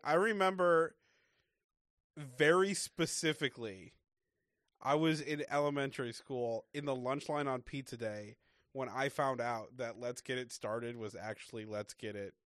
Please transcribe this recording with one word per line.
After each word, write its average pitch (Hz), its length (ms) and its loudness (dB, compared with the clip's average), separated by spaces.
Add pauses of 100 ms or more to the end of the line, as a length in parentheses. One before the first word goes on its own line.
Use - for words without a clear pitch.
I 151 120 4
remember 185 800 4 (1200)
very 151 560 6
specifically, 135 1200 -2 (880)
I 139 140 2
was 156 260 4
in 147 280 -2
elementary 143 640 0
school 117 600 -4
in 147 120 -6
the 139 100 0
lunch 127 340 -4
line 147 180 0
on 131 140 -2
pizza 131 340 -8
day 107 400 -6 (380)
when 131 160 -6
I 131 180 0
found 135 320 0
out 117 380 -4
that 117 220 -6
Let's 120 220 -4
Get 127 160 -4
It 123 140 -6
Started 117 460 -4
was 110 180 -8
actually 107 480 -8
Let's 104 300 -6
Get 104 240 -8
It 82 160 -8 (120)